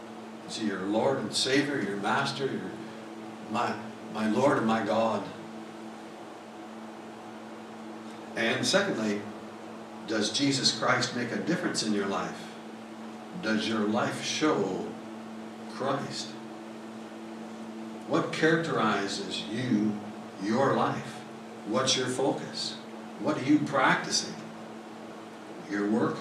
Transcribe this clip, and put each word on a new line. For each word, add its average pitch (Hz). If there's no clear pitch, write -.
Is -
he 113
your 98
Lord 113
and 107
Savior, 139
your 101
Master, 135
your, 113
my, 113
my 110
Lord 135
and 113
my 110
God? 113
And 117
secondly, 107
does -
Jesus 135
Christ 123
make 117
a 104
difference 156
in 107
your 98
life? -
Does 110
your 110
life -
show -
Christ? -
What -
characterizes 101
you, 107
your 120
life? -
What's 131
your 127
focus? -
What 139
are 123
you 147
practicing? -
Your 101
work, 117